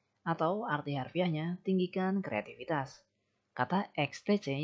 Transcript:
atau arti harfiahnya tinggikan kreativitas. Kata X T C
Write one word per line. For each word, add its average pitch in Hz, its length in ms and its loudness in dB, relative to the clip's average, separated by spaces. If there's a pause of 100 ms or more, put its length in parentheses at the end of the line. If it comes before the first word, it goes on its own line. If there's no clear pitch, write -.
(220)
atau 170 480 0
arti 147 240 -2
harfiahnya 160 720 0
tinggikan 190 560 2
kreativitas. - 720 -4 (640)
Kata 180 400 0
X 143 240 -2
T 208 160 4
C 139 160 -4 (100)